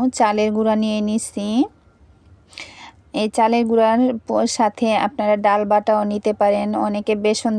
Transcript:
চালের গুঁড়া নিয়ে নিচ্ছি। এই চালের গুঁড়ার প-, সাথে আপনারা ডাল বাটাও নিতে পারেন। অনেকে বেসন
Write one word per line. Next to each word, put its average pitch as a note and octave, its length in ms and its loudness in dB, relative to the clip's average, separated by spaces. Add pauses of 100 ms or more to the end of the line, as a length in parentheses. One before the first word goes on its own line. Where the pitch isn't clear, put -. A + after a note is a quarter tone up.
(140)
চালের G#3+ 380 2
গুঁড়া A3 240 0
নিয়ে G#3+ 260 -2
নিচ্ছি। G#3 440 -4 (1700)
এই G#3+ 160 -2
চালের A#3 360 2
গুঁড়ার A3+ 340 2 (180)
প-, A3 300 -2
সাথে A3+ 400 -2 (100)
আপনারা G#3 400 -2
ডাল G#3 280 2
বাটাও G#3 380 2
নিতে G#3 300 -2
পারেন। G#3 420 0
অনেকে G#3+ 400 -2
বেসন G#3+ 420 0